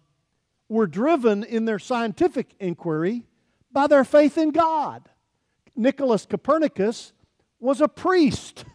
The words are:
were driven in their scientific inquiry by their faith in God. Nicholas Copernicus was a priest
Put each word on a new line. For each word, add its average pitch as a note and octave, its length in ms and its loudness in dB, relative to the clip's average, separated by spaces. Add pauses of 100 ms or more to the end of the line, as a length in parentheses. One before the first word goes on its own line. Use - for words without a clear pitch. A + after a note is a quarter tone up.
(680)
were A3 180 0
driven G#3+ 560 0
in A3+ 220 -4
their A3 160 -4
scientific A#3+ 800 -4
inquiry F3 640 -4 (480)
by C#4+ 160 2
their C#4 160 6
faith D4 340 4
in D#4 120 2
God. D4 600 -2 (640)
Nicholas B3 500 0
Copernicus A#3+ 880 -4 (460)
was B3+ 220 -2
a D4+ 80 2
priest - 760 -2 (100)